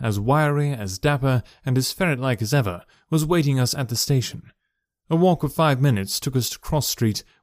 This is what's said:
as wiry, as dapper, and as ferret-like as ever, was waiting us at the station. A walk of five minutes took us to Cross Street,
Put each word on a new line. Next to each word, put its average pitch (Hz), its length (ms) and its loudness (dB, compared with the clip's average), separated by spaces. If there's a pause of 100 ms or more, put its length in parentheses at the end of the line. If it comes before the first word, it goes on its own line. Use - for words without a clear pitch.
as 107 180 -2
wiry, 143 540 0
as 98 240 -8
dapper, 135 460 0 (220)
and 131 120 0
as 131 140 0
ferret-like 135 500 -2
as 113 120 -2
ever, 98 300 0 (260)
was 156 160 0
waiting 147 340 2
us 123 140 0
at 131 160 -4
the 117 60 -6
station. - 560 -2 (580)
A 160 60 2
walk 175 280 4
of 147 100 -4
five 147 260 2
minutes 107 400 0
took 127 160 -4
us 123 140 0
to - 100 -10
Cross - 280 -2
Street, - 360 -2 (180)